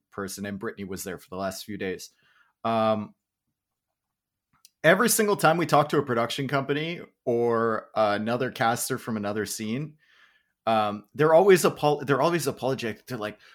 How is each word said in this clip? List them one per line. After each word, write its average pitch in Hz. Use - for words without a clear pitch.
person, 98
and 101
Brittany 101
was 90
there 90
for -
the 90
last 95
few 104
days. 92
Um, 110
every 190
single 208
time 160
we 170
talk 147
to 160
a 139
production 117
company 143
or 113
another 110
caster 120
from 113
another 104
scene, 120
um, 107
they're 156
always 185
apo-, 147
they're 131
always 160
apologetic. 120
They're 127
like, 104